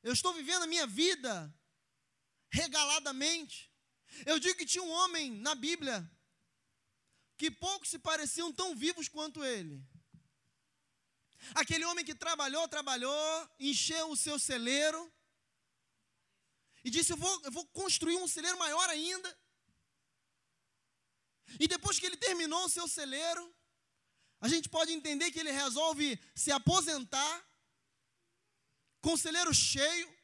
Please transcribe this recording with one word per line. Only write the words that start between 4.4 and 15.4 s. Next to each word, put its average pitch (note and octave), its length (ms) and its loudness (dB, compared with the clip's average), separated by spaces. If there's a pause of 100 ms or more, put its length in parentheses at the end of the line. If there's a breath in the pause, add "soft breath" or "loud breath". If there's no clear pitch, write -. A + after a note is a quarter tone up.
que E4+ 80 -4
tinha F4+ 180 0
um E4+ 60 -4
homem E4 420 2
na A3+ 220 -4
Bíblia C4+ 560 -4 (1300)
que D#4 120 -2
poucos F#4 400 -4
se E4+ 80 -6
pareciam D#4 560 -2
tão F#4 220 -2
vivos D4+ 320 -2
quanto D4+ 360 -8
ele. E3+ 400 -6 (1700 loud breath)
Aquele D#4+ 300 2
homem F4 200 -2
que D#4 80 -8
trabalhou, D4+ 540 -2
trabalhou, D4+ 840 -2 (100)
encheu D#4+ 520 0
o C#4+ 40 -4
seu D4 220 -2
celeiro C#4+ 760 0 (1700 soft breath)